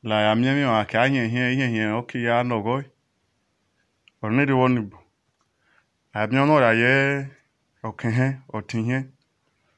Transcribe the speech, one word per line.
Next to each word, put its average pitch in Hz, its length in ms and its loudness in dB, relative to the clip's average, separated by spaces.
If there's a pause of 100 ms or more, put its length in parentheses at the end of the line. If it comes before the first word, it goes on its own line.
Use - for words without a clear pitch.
La 107 280 2
ami 117 240 2
mi 143 100 0
o 123 120 2
ake 107 220 0
anye 131 300 2
hie, 123 280 -2
hie 135 120 0
hie, 110 240 -2
oki 120 320 -6
ya 120 180 2
no 120 200 -2
go. 123 200 -2 (1400)
Oniri 135 300 0
woni 127 280 2
bu. 101 160 -12 (1160)
Ami 107 260 -2
onori 143 260 4
a 113 80 6
ye 117 200 4 (920)
oke 113 280 -8
he, 127 180 0 (240)
oti 110 300 -6
he. 123 160 -2 (800)